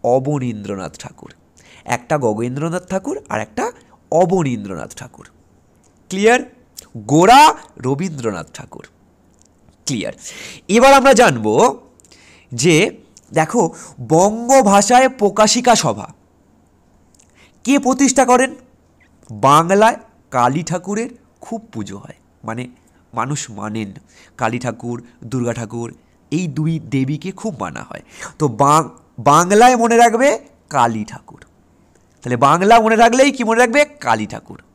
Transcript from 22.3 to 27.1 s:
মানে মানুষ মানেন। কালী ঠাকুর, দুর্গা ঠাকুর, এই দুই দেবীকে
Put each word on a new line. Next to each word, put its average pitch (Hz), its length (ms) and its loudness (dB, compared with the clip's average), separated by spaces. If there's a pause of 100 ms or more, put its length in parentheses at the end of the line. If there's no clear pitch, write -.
মানে 117 240 -12 (460)
মানুষ 123 380 -6
মানেন। 104 420 -10 (440)
কালী 120 220 -4
ঠাকুর, 120 440 -10 (200)
দুর্গা 120 300 -6
ঠাকুর, 117 420 -12 (360)
এই 175 160 -4
দুই 156 320 -4
দেবীকে 139 520 -6